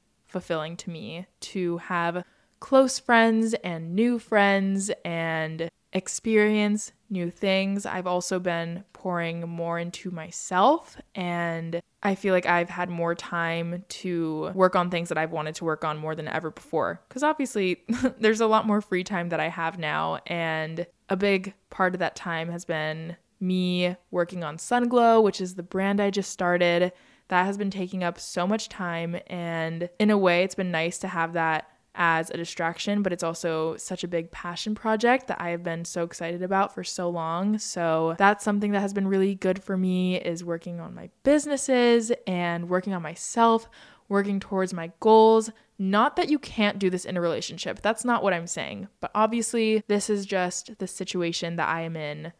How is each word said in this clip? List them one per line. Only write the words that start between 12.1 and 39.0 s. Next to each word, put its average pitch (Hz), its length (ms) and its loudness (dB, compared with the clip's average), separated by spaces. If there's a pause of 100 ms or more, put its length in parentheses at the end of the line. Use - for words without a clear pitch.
feel 190 180 0
like 180 120 4
I've 175 240 2
had 180 200 -4
more 170 240 -2
time 170 760 -4
to 160 640 -4
work 185 220 4
on 180 140 2
things 170 200 -4
that 160 80 -4
I've 160 160 -2
wanted 156 220 -6
to - 100 -8
work 156 180 -2
on 151 140 -2
more 156 180 -6
than 156 140 -8
ever 160 200 -4
before. 151 600 -4
'Cause 262 140 -6
obviously, 254 680 -2
<laughs> 254 300 -2
there's 220 200 4
a 226 80 4
lot 220 180 4
more 208 140 2
free 185 240 -2
time 175 260 -4
that 160 120 0
I 156 80 -2
have 170 280 -4
now, 160 500 -2
and 165 600 -4 (220)
a 190 80 0
big 190 360 0 (160)
part 180 240 0
of 180 60 -4
that 175 160 -2
time 165 340 -6
has 170 140 -8
been 160 540 -4 (240)
me 180 560 0 (140)
working 175 320 -2
on 156 140 -8
Sunglow, 240 640 4
which 202 200 2
is 185 140 -6
the 180 80 -8
brand 196 360 0
I 202 100 2
just 196 220 -2
started. 175 600 2 (340)
That 185 180 2
has 196 120 -2
been 202 140 -2
taking 185 320 -4
up 175 140 -2
so - 300 -4
much 214 220 -2
time, 170 480 -6 (100)
and 165 640 -6 (100)
in 208 100 6
a 214 80 6
way, 180 260 4
it's 190 120 -4
been 185 160 -2
nice 170 280 -2
to 190 100 -6
have 170 240 -2
that 160 340 0 (260)
as 165 360 2
a - 80 -6
distraction, 170 680 -2
but 190 80 0
it's 175 120 -4
also 165 520 -2
such - 280 -10
a - 40 -4
big 170 240 -4
passion 175 420 -6
project 233 540 2
that - 140 -6
I 175 80 -4
have 170 120 -4
been 170 220 -6
so 175 200 -4
excited 175 380 -6
about 196 320 0
for 180 120 -10
so 180 240 -4
long. 175 480 -2
So 165 600 0
that's 202 280 4
something 208 260 0
that 202 80 2
has 196 140 -2
been 196 160 0